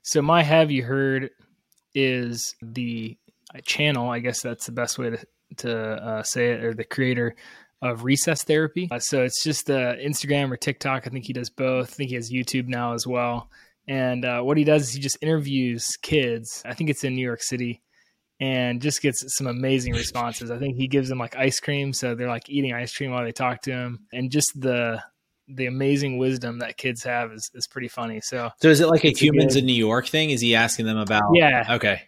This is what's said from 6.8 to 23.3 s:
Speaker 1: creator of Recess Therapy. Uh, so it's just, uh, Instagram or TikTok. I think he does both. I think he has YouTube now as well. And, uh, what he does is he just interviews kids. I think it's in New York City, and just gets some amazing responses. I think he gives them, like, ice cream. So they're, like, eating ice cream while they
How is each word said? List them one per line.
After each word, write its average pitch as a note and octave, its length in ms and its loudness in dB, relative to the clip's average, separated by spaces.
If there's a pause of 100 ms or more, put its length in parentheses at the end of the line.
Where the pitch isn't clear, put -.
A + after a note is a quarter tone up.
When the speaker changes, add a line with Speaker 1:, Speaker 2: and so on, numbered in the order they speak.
Speaker 1:
creator A#2+ 520 0 (480)
of A#2+ 200 -4
Recess C#3+ 400 2
Therapy. D#3+ 460 0
Uh, - 80 -4
so - 260 0
it's B2+ 200 0
just, D3+ 260 -2
uh, B2+ 280 0
Instagram C#3+ 540 -2
or B2 60 -6
TikTok. C3+ 480 -4
I B2 60 -8
think B2+ 140 -8
he B2 80 -8
does A#2+ 180 -8
both. B2+ 400 -2
I - 20 -18
think C#3 160 -6
he B2+ 60 -6
has A#2 160 -8
YouTube B2+ 360 -2
now A#2+ 260 -4
as A#2 120 -6
well. A#2+ 460 -2 (360)
And, B2+ 380 0
uh, B2 160 0
what C#3 160 2
he D3+ 60 4
does D3+ 200 4
is A#2 100 -6
he C#3 60 -8
just C#3 220 -4
interviews C#3 800 0
kids. A#2 640 -2
I A#2+ 80 -10
think D#3+ 160 -2
it's C#3+ 140 -2
in C3 120 -2
New B2+ 60 -2
York B2 220 -4
City, A#2+ 380 -4 (580)
and B2 420 0
just C#3+ 200 0
gets C3+ 340 0
some C3+ 120 -2
amazing B2 460 0
responses. A#2+ 580 -4
I A#2+ 60 -6
think C3+ 180 -4
he C3 120 -2
gives C3 220 2
them, C3 100 -4
like, A#2+ 160 -8
ice C3 240 2
cream. C#3+ 340 -2
So B2 220 -2
they're, B2 140 -4
like, A#2+ 200 -6
eating C#3 240 0
ice A#2+ 220 -6
cream C3+ 160 -4
while B2 120 -2
they A#2 80 -4